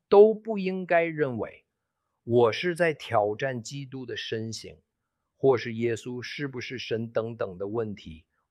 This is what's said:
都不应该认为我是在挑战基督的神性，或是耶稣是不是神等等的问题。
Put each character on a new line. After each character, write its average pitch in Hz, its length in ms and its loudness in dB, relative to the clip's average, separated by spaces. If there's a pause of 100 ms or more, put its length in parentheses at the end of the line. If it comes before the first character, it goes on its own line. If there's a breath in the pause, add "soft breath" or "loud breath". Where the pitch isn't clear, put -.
都 208 280 8
不 214 240 -6
应 190 260 -4
该 170 160 4
认 151 380 -2
为 - 260 -8 (580)
我 117 300 6
是 175 220 -2
在 165 180 2
挑 107 420 0
战 131 240 -4
基 139 280 -12
督 131 180 -12
的 113 100 -8
神 113 380 -6
性， 82 240 -14 (580)
或 131 220 4
是 117 160 -6
耶 117 220 -2
稣 123 260 -10
是 143 260 -8
不 127 140 -10
是 127 160 -10
神 113 340 -6
等 113 240 -4
等 101 220 -8
的 98 80 -6
问 107 300 -4
题。 80 300 -18 (240)